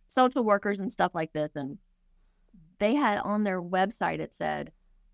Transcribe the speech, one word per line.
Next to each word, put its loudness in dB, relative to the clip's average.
social 2
workers 2
and -6
stuff 0
like -4
this. -2
And -8
they 2
had 2
on -2
their -2
website, 0
it -10
said, -6